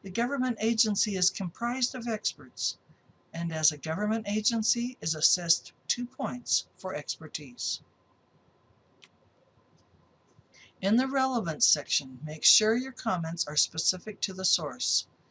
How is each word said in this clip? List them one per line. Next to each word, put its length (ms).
the 80
government 520
agency 540
is 140
comprised 640
of 140
experts, 680
and 180
as 200
a 60
government 500
agency 720
is 120
assessed 600
two 180
points 680
for 200
expertise. 880
In 140
the 120
relevance 600
section, 580
make 200
sure 300
your 180
comments 520
are 120
specific 640
to 120
the 120
source. 640